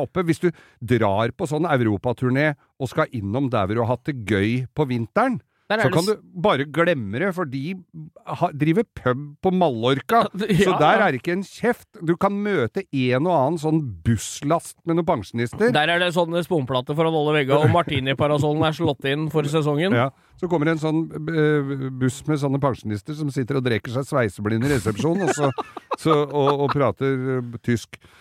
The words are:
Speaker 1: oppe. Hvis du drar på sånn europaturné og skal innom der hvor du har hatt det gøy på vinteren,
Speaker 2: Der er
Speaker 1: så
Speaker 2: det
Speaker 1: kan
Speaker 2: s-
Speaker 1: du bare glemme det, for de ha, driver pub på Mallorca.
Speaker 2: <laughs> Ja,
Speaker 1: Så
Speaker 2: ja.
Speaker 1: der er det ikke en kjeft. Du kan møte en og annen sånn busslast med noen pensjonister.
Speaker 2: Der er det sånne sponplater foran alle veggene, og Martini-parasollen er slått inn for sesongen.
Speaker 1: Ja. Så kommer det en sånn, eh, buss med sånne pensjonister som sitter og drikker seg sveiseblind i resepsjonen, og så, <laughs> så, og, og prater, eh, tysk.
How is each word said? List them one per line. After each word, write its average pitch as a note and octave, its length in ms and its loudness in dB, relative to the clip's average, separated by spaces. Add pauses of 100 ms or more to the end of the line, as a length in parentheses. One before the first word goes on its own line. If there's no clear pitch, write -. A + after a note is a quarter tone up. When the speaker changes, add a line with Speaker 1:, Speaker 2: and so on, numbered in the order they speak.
Speaker 1:
oppe. F#3 200 -2
Hvis E3 160 0
du F3 100 0 (340)
drar A2 480 2
på E3+ 160 -6
sånn D3+ 180 0
europaturné B2+ 880 0 (240)
og C3 100 -6
skal D#3 240 -2
innom A#2 380 -4
der G#2+ 160 0
hvor G#2 80 -2
du A#2 100 0
har A#2+ 120 0
hatt - 80 -10
det C3 200 -6
gøy A2 500 0
på D3+ 120 0
vinteren, C3+ 540 0 (280)
Speaker 2:
Der G#3 80 0
er A3+ 60 0
Speaker 1:
så F#3 80 2
Speaker 2:
det - 20 0
Speaker 1:
kan E3 120 2
Speaker 2:
s- - 20 -4
Speaker 1:
du G3 340 -4
bare D#3 240 2
glemme C#3+ 540 0
det, F#3 160 -2
for F3+ 100 -4
de C#3 300 -6 (500)
ha, E3+ 320 -2
driver D#3+ 280 2 (100)
pub C#3+ 480 -4
på F#3+ 100 2
Mallorca. C#3 800 2
Speaker 2:
<laughs> F#3 80 -10
Ja, G3+ 260 2
Speaker 1:
Så F#3 60 4
Speaker 2:
ja. F#3 80 2
Speaker 1:
der F3 240 4
er F#3 100 4
det B2+ 80 -4
ikke E3+ 120 -4
en G3 100 -2
kjeft. - 420 -4 (180)
Du E3+ 140 2
kan G3 160 0
møte G3 580 -2
en C3 360 2
og F3+ 80 2
annen D3+ 240 2
sånn D#3 240 0 (200)
busslast - 760 -2 (100)
med E3 100 0
noen F3 80 0
pensjonister. D3+ 640 -2
Speaker 2:
Der D3+ 200 2
er E3+ 80 2
det F3+ 160 0
sånne E3+ 280 0
sponplater C3+ 540 -2
foran E3 160 2
alle D3+ 320 2
veggene, D3 200 4
og - 100 4
Martini-parasollen D3+ 920 0
er D#3 80 2
slått D3+ 320 -2
inn D3 240 -2
for D3+ 140 0
sesongen. D3+ 500 0
Speaker 1:
Ja. B2+ 160 2 (320)
Så F#3 80 -4
kommer D#3+ 160 0
det D#3+ 160 2
en D#3 60 -2
sånn, D#3 260 -2
eh, D3+ 800 0
buss B2+ 360 -2
med D#3 120 0
sånne C#3 220 0
pensjonister G#2+ 540 -4
som D3+ 140 -6
sitter C3+ 280 -2
og B2+ 80 0
drikker A#2+ 280 -2
seg C3+ 160 -4
sveiseblind A2 560 0
i C#3+ 80 2
resepsjonen, C#3 560 0
og F#4 60 0
så, C#3+ 180 0 (220)
<laughs> - 240 -10
så, D#3+ 160 2 (180)
og, C#3+ 320 2
og C3+ 60 0
prater, C3 720 -2
eh, A#2 180 -12
tysk. - 380 -4 (220)